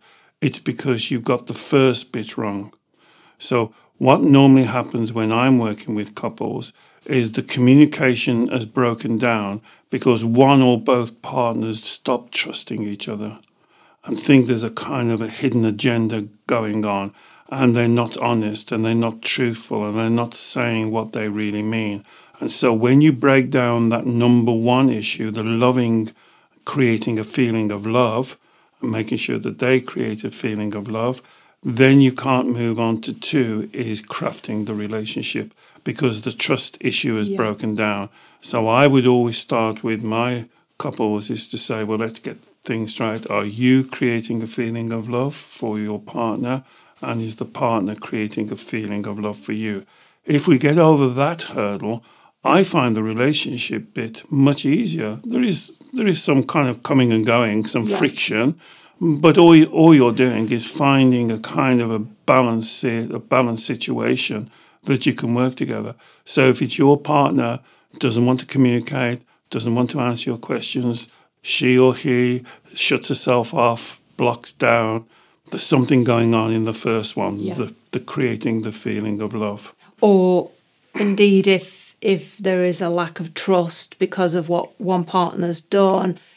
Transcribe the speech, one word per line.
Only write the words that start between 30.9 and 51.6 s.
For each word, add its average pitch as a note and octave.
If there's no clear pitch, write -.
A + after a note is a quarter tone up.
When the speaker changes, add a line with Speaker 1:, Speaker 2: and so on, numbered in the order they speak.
Speaker 1:
then C3
you C3
can't B2+
move A#2
on A2+
to A#2
two, A2
is A2
crafting -
the A2
relationship, G#2+
because A2+
the G2+
trust -
issue A#2
is G#2
Speaker 2:
Yeah. G2
Speaker 1:
broken A2
down. G#2
So A2+
I B2+
would C3+
always A#2+
start A2+
with A2+
my A#2
couples G#2+
is A2+
to C#3
say, A2
"Well, A2
let's A2+
get A#2+
things A2+
straight. A2+
Are G2+
you B2+
creating A#2
a A2+
feeling A#2
of A2+
love B2+
for G#2+
your G#2+
partner? A#2+
And A#2+
is A2
the A#2+
partner A2
creating G#2+
a -
feeling G#2
of G#2
love G#2
for -
you?" G#2+
If D3
we C#3+
get D3
over D#3
that C#3+
hurdle, G#2